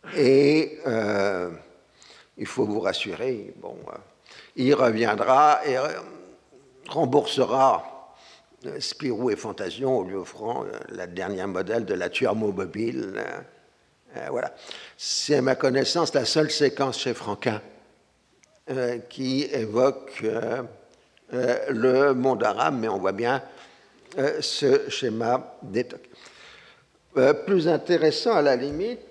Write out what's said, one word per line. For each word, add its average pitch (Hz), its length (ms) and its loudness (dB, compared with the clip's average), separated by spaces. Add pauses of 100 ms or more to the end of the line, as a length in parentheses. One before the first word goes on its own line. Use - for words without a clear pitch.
(180)
Et, 143 680 4
euh, 101 640 -2 (880)
il 107 100 -8
faut 120 180 -2
vous 104 160 -2
rassurer, 98 760 -4
bon, - 200 -14 (100)
euh, - 100 -14 (600)
il 135 160 4
reviendra 117 920 4
et, 131 120 0
euh, 135 100 0 (1000)
remboursera, 135 1300 2 (520)
euh, 73 140 -10
Spirou 123 500 -2
et 104 80 0
Fantasion 110 600 -2
en 92 40 -2
lui 92 120 -8
offrant, 107 500 -6
euh, - 60 -8 (180)
la 90 180 -10
dernière 92 400 -6
modèle 98 380 -2
de 101 80 -2
la 90 160 -2
Turbo 107 420 0
mobile. 95 640 -6
Euh, - 80 -6 (960)
euh, - 120 -10
voilà. - 240 -4 (440)
C'est, - 380 -2
à 135 60 2
ma 127 140 2
connaissance, 135 580 0
la 131 120 2
seule 151 260 2
séquence 135 480 2
chez 123 140 -2
Franquin, 107 480 -4 (1080)
euh, 123 280 -2 (120)
qui 135 340 -2
évoque, 127 800 0
euh, 113 400 -2 (680)
euh, 123 240 0 (120)
le 131 440 4
monde 123 300 2
arabe, 120 360 2
mais 110 100 -2
on 98 80 -2
voit 95 160 0
bien, 120 280 -2 (760)
euh, 151 240 -2
ce 139 480 2
schéma 117 720 -2
d'époque. 104 480 -6 (1080)
Euh, 135 160 6
plus 170 340 2
intéressant 160 680 2
à 170 80 4
la 143 140 4
limite 151 440 -4 (120)